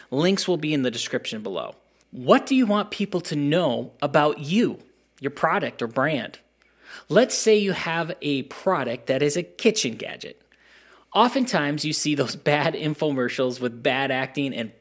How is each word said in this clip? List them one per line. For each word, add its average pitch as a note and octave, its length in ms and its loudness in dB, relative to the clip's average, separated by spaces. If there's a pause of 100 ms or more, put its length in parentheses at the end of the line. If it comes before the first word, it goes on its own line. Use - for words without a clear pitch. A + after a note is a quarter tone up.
(100)
links F3+ 380 2
will F3+ 80 2
be D3+ 160 -2
in D3 80 2
the B2+ 100 0
description A#2 520 -6
below. E2 320 -6 (360)
What E3+ 360 2
do C4+ 80 0
you B3+ 100 6
want G#3 260 0
people F#3+ 300 -4
to D#3+ 160 -4
know C#3+ 640 0
about D3 380 2
you, D#3+ 400 0 (420)
your C3+ 100 -6
product D3 520 -2
or A#2 60 -2
brand? C3+ 500 -2 (720)
Let's A3+ 240 4
say A3 220 4
you G3 160 2
have E3 500 -4
a C#3 220 -2
product C3 640 -4
that C3+ 140 2
is D3 140 2
a F3+ 60 0
kitchen - 540 -2
gadget. - 440 -14 (720)
Oftentimes, G3 720 2
you D#3 80 0
see D3+ 220 0
those C#3 220 0
<laughs> D#3 160 0
bad D3+ 220 2
infomercials C3 840 -2
with A#2+ 220 -4
bad C3+ 280 0
acting C3+ 440 -2
and A2+ 260 -6